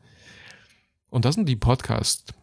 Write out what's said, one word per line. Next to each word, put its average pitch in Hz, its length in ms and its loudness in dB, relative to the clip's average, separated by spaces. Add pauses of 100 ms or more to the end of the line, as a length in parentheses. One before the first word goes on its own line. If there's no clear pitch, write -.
(1120)
Und 120 140 0
das 147 120 2
sind 208 120 0
die 123 80 0
Podcasts, - 680 0 (180)